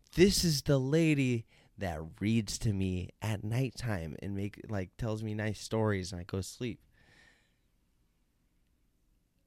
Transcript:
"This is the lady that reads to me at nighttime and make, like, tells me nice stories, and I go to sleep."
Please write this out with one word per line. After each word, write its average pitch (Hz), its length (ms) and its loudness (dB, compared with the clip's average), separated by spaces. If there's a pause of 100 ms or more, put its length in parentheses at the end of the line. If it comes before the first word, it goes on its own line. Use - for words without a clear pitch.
(140)
"This 185 300 6
is 151 180 2
the 143 160 4
lady 139 680 2 (320)
that 85 220 -4 (200)
reads 110 380 2
to 110 140 0
me 92 360 0 (140)
at 107 220 -4
nighttime 110 800 -4
and 98 140 -6
make, 101 320 -6
like, 95 280 -6
tells 110 260 -4
me 107 120 -4
nice 107 260 -4
stories, 104 520 0
and 87 80 -6
I 90 40 -8
go 98 140 -4
to 92 40 -2
sleep." - 380 -8 (2750)